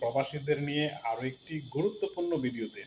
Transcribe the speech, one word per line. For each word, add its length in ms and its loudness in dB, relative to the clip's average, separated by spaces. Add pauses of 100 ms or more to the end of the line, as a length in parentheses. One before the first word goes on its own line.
প্রবাসীদের 640 2
নিয়ে 280 2
আরও 320 -2
একটি 380 -4
গুরুত্বপূর্ণ 760 0
ভিডিওতে। 500 -2